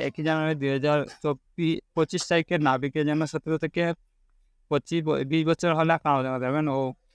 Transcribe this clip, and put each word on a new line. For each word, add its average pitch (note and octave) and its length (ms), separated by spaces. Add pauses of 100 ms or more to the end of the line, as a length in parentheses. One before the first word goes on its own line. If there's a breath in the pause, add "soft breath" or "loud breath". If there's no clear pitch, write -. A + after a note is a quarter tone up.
একই C#3 200
জানুয়ারি D#3 320
দুই C#3 160
হাজার C#3 360 (160)
চব্বিশ, D#3+ 580 (140)
পঁচিশ - 340
তারিখের E3+ 320
নাবিকের C#3+ 460
জন্য D3+ 200
সতেরো D#3 320
থেকে E3+ 360 (760)
পঁচিশ, D#3 360
ব-, C#3+ 200
বিশ D#3 220
বছর E3 280
হলে D#3+ 180
আপনি D#3 200
আবেদন C3 200
করতে B2+ 120
পারবেন। D3 240
ও C3+ 260 (200)